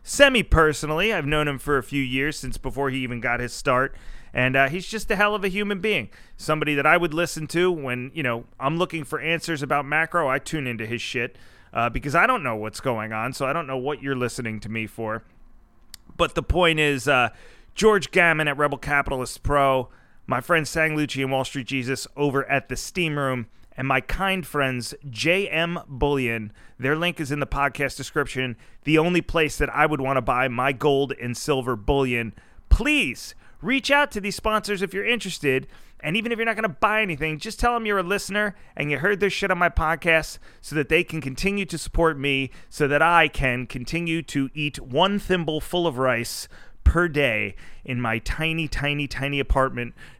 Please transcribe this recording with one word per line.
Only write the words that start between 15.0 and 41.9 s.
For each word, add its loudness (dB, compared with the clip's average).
But 2
the 0
point 4
is, 2
uh, 4
George 4
Gammon 4
at -2
Rebel 2
Capitalist -2
Pro, 4
my 0
friend 2
Sang 0
Lucci 0
and -2
Wall 2
Street -8
Jesus -4
over 0
at 0
the -6
Steam -2
Room, -2
and -4
my 2
kind -2
friends -2
J 0
M -2
Bullion. 0
Their 0
link -2
is -4
in -2
the -2
podcast -2
description, -4
the 4
only 4
place 0
that 0
I 4
would 2
wanna 0
buy 2
my 0
gold 2
and -4
silver 0
bullion. 0
Please 2
reach 0
out 4
to -6
these -4
sponsors -2
if -4
you're -4
interested, 0
and -2
even -2
if -4
you're -2
not 0
gonna -2
buy 2
anything, -2
just -8
tell 4
them -2
you're 2
a 2
listener -2
and -2
you 0
heard 2
their 4
shit 0
on 0
my 4
podcast 0
so -8
that 0
they 6
can -6
continue -2
to -6
support 0